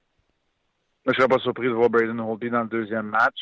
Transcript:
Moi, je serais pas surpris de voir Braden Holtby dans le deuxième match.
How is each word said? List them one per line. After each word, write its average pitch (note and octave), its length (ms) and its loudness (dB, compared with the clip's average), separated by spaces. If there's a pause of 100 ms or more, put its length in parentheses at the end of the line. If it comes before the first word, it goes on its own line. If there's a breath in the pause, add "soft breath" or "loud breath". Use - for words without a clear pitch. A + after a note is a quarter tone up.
(1040)
Moi, C3 80 0
je A#2+ 60 -2
serais C3 100 4
pas B2+ 100 4
surpris A#2+ 280 -4
de B2+ 60 0
voir A#2 180 4
Braden A2+ 280 2
Holtby A2+ 320 -6
dans A#2 120 0
le A2 60 -6
deuxième A2 380 -4
match. A2+ 360 0